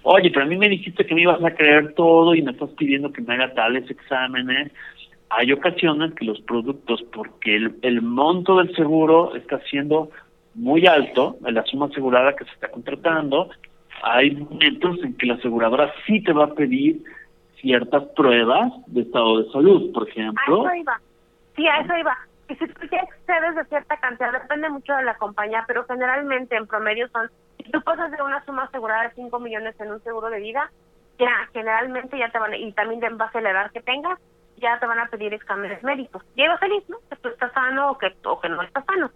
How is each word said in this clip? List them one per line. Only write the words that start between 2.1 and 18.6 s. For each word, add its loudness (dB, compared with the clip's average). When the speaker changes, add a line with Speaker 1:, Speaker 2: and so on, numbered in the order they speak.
Speaker 1:
y 4
me -2
estás -8
pidiendo -2
que -10
me -4
haga -2
tales 0
exámenes". -4
Hay 2
ocasiones 0
que -6
los -4
productos, -4
porque -4
el, -2
el 2
monto 2
del 2
seguro 4
está -6
siendo -2
muy 4
alto, 4
en -2
la 0
suma -2
asegurada 2
que -12
se -20
está -12
contratando, -2
hay 4
momentos 0
en -6
que -2
la 2
aseguradora 2
sí 2
te 2
va 6
a -10
pedir 0
ciertas 2
pruebas 4